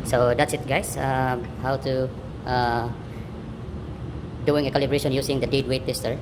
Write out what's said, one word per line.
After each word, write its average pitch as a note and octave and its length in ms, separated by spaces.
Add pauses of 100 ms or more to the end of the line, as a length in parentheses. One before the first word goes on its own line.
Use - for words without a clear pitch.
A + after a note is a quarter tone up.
So B2 300
that's C#3+ 200
it, - 120
guys. C#3+ 300
Um, C3 480 (160)
how C3 160
to, C3 320 (380)
uh, A#2+ 420 (1600)
doing D3 200
a C3 40
calibration C#3 420
using C3+ 280
the A#2+ 60
dead C3 220
weight C3 180
tester. A#2+ 360